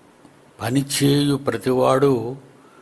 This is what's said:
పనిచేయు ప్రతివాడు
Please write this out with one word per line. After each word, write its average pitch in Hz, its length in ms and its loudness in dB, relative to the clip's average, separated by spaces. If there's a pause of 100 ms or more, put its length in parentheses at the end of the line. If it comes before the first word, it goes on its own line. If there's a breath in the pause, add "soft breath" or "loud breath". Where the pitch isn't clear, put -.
(600)
పనిచేయు 139 760 0
ప్రతివాడు 127 1000 0 (460 loud breath)